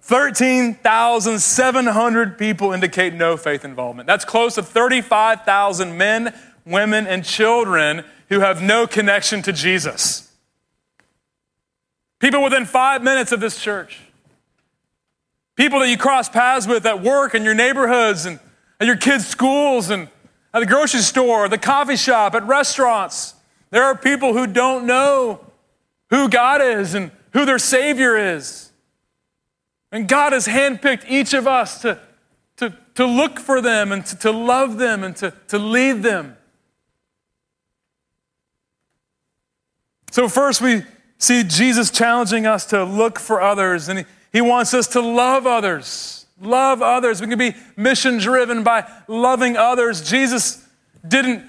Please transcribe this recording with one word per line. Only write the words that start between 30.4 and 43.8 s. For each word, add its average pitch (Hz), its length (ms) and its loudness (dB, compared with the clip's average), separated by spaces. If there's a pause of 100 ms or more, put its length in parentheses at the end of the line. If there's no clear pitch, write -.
handpicked 262 640 0
each 269 240 0
of 262 140 0
us 254 340 0
to, 214 180 -4 (580)
to, 220 160 -6 (220)
to 254 100 2
look 269 340 0
for 262 220 0
them 214 300 0
and 196 140 -6
to, 185 140 -12
to 220 120 0
love 240 460 0
them 220 260 -2
and 185 140 -10
to, 185 160 -8 (160)
to 208 100 -2
lead 233 420 0
them. 170 360 -4 (3750)
So 240 180 2
first 269 320 2
we 226 220 2 (340)
see 247 260 2
Jesus 220 480 0
challenging 233 540 0
us 220 220 0
to 196 180 0
look 214 340 -2
for 214 220 -2
others, 185 480 0